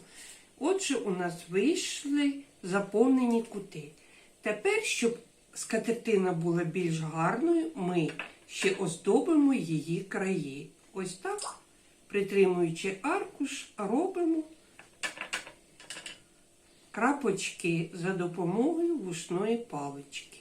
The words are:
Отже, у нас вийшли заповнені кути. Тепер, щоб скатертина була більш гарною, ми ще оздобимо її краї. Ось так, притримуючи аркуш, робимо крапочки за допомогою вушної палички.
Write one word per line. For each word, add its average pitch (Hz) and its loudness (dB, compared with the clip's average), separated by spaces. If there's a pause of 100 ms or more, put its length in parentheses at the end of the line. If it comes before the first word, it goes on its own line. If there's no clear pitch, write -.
(580)
Отже, 320 0
у 208 -2
нас 175 -4
вийшли 285 2 (280)
заповнені 226 4
кути. 156 -10 (520)
Тепер, 403 0
щоб - 0 (360)
скатертина 220 0
була 170 2
більш 160 0
гарною, 214 2
ми 175 0 (360)
ще - 0
оздобимо 269 4
її 165 -2
краї. 160 -4 (220)
Ось 190 -8
так, - -8 (480)
притримуючи 190 2
аркуш, - -4
робимо 320 0 (2500)
крапочки 208 0
за 180 -2
допомогою 214 0
вушної 190 -2
палички. 143 -10